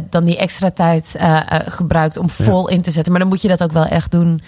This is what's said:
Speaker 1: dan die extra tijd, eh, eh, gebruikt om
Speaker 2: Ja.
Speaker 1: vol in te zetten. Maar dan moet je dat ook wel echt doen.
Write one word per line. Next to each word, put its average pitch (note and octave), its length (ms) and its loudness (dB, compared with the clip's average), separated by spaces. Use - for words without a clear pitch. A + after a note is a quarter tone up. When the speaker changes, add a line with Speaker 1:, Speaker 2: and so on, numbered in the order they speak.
Speaker 1:
dan E3+ 140 2
die E3+ 140 2
extra F3+ 320 -2
tijd, E3 480 0
eh, D#3+ 180 4
eh, D#3 300 0
gebruikt D#3+ 500 -2
om F3 100 -2
Speaker 2:
Ja. G#2+ 60 2
Speaker 1:
vol F#3 240 2
in F3+ 140 0
te F3 80 -4
zetten. E3 220 0
Maar F3+ 80 2
dan F#3+ 100 0
moet F#3+ 120 -2
je G#3+ 60 0
dat F3+ 140 2
ook E3 100 -2
wel D#3+ 120 2
echt - 260 -2
doen. E3+ 380 2